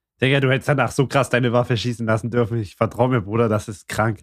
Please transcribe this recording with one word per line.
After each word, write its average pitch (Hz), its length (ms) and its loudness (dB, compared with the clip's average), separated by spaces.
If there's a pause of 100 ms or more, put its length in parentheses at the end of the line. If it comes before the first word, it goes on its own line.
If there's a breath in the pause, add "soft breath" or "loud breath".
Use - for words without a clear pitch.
(220)
Digga, 135 180 4
du 135 120 2
hättest 135 180 -2
danach 135 220 0
so 139 160 0
krass 135 220 0
deine 123 240 2
Waffe 120 220 2
schießen 117 300 -4
lassen 110 260 0
dürfen. 117 280 0
Ich 101 160 -8
vertrau 113 320 0
mir, 127 140 2
Bruder, 110 280 0
das 104 180 -2
ist - 200 -14
krank. - 360 -2